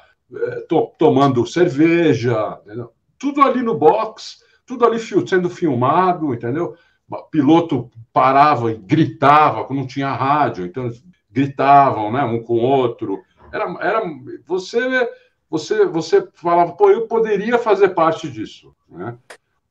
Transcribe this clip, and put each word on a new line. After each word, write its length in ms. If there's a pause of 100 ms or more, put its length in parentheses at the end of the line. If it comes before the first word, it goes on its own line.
(340)
eh, 340
to-, 300
tomando 480
cerveja, 1160
entendeu? 280 (260)
Tudo 240
ali 200
no 160
box, 640 (240)
tudo 180
ali 140
fil-, 280
sendo 220
filmado, 840
entendeu? 400 (560)
Piloto 600 (220)
parava 600
e 40
gritava, 880
quando 160
não 60
tinha 260
rádio, 540
então 200
eles 160 (280)
gritavam, 800
né, 140
um 180
com 120
o 80
outro. 600 (300)
Era, 120 (160)
era, 220 (440)
você, 640 (400)
você, 380
você 480
falava, 380
"Pô, 180
eu 160
poderia 520
fazer 320
parte 400
disso", 440 (140)
né? 280 (540)